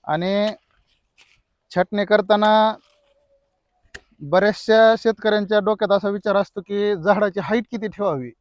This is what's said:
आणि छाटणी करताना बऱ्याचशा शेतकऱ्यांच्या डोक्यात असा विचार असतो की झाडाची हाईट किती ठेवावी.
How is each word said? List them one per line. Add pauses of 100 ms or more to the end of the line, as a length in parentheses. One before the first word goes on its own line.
आणि (1300)
छाटणी
करताना (1400)
बऱ्याचशा
शेतकऱ्यांच्या
डोक्यात
असा
विचार
असतो
की
झाडाची
हाईट
किती
ठेवावी.